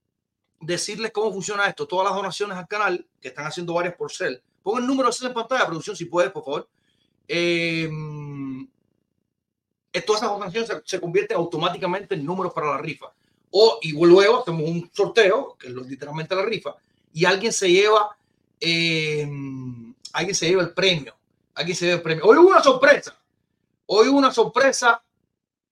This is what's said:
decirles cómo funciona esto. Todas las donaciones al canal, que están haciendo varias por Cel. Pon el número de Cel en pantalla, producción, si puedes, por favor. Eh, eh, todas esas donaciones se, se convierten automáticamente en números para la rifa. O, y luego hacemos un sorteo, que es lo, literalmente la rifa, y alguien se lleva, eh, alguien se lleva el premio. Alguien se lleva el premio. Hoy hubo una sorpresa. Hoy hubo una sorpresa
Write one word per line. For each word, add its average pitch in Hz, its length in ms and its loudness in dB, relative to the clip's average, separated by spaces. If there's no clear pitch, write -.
decirles 190 540 -8
cómo 208 200 -2
funciona 196 360 -2
esto. 147 180 -8
Todas 190 200 -2
las 190 100 0
donaciones 196 420 -6
al 175 80 -14
canal, 208 400 -4
que 131 80 -16
están 147 180 -12
haciendo 170 260 -8
varias 175 220 -2
por 147 160 -10
Cel. 147 320 -8
Pon 233 180 -2
el 247 60 -4
número 262 200 2
de 226 40 0
Cel 254 160 -6
en 247 60 -10
pantalla, 226 300 -2
producción, 165 300 -6
si 165 120 -10
puedes, 151 260 0
por 151 120 -12
favor. 147 240 -8
Eh, 170 600 -2
eh, 170 80 -4
todas 214 220 0
esas 202 140 -2
donaciones 208 320 -6
se, 208 160 -10
se 185 160 -6
convierten 190 360 -2
automáticamente 175 800 -4
en 147 80 -6
números 180 280 -4
para 151 200 -4
la 135 60 -4
rifa. 151 360 -12
O, 220 280 6
y 160 120 -8
luego 196 480 8
hacemos 160 280 -4
un 170 240 -6
sorteo, 208 640 2
que 127 120 -20
es 123 40 -14
lo, 127 120 -12
literalmente 143 500 -10
la 190 100 0
rifa, 196 300 -6
y 160 120 0
alguien 190 280 2
se 185 180 0
lleva, 214 460 4
eh, 160 640 -2
alguien 175 220 -4
se 165 140 -2
lleva 185 140 2
el 170 120 -6
premio. 180 420 -2
Alguien 170 200 -6
se 175 120 -4
lleva 175 100 2
el 170 60 -6
premio. 156 240 -2
Hoy 247 100 8
hubo 349 120 10
una 370 140 6
sorpresa. - 560 4
Hoy 214 220 4
hubo 277 100 4
una 262 120 4
sorpresa 240 720 2